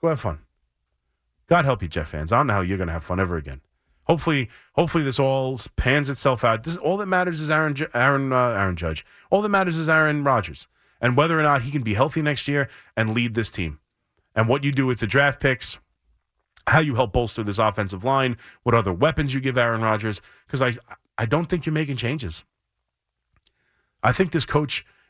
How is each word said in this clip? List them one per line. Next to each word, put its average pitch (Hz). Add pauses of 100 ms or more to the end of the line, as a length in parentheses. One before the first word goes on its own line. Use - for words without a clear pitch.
Go 170
have 151
fun. 78 (1040)
God 170
help 131
you, 90
Jet 78
fans. 78
I 117
don't 143
know 113
how 101
you're 92
gonna 87
have 82
fun 90
ever 87
again. 69 (420)
Hopefully, 147 (240)
hopefully 160
this 135
all 135 (180)
pans 139
itself 131
out. 113
This, 165
all 175
that 202
matters 180
is 151
Aaron 156
Ju-, 139
Aaron, 135
uh, 123
Aaron 98
Judge. 82 (260)
All 190
that 208
matters 190
is 160
Aaron 151
Rodgers 107 (340)
and 123
whether 160
or 156
not 143
he 123
can 143
be 107
healthy 143
next 147
year 143 (280)
and 110
lead 120
this 110
team. 80 (560)
And 110
what 139
you 143
do 135
with 127
the 117
draft 139
picks, - (880)
how 147
you 147
help 120
bolster 117
this 101
offensive 101
line, 131 (260)
what 117
other 101
weapons 131
you 135
give 131
Aaron 117
Rodgers, 110 (280)
'cause 135
I, 123 (420)
I 117
don't 151
think 175
you're 160
making 151
changes. 120 (1600)
I 117
think 185
this 156
coach - (260)